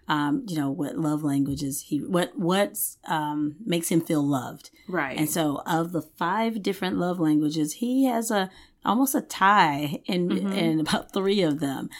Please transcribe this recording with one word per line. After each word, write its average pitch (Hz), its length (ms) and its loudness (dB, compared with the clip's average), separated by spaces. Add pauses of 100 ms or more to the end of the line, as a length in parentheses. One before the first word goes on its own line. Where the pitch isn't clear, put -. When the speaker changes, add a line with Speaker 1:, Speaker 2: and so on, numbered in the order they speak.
Speaker 1:
um, 151 400 0
you 165 100 -4
know, 143 120 0
what 143 280 -4
love 151 260 0
languages 139 640 -2
he, 143 120 -2
what, 175 380 -2
what's, 196 600 0 (100)
um, 151 480 -2 (100)
makes 170 240 -2
him 165 120 4
feel 156 260 0
loved. 123 420 -4 (200)
Speaker 2:
Right. 143 280 -4
Speaker 1:
And 151 120 0
so 156 360 -2
of 170 280 0
the 156 80 -2
five 220 600 -2
different 190 360 -2
love 180 220 0
languages, 151 560 2
he 254 300 2
has 233 240 0
a, 196 200 0 (340)
almost 262 320 2
a - 60 0
tie 160 840 4
in, 180 240 0
Speaker 2:
Mm-hmm. 190 220 0
Speaker 1:
in 165 300 2
about - 320 -2
three 196 280 2
of 151 200 2
them. 135 280 -4 (100)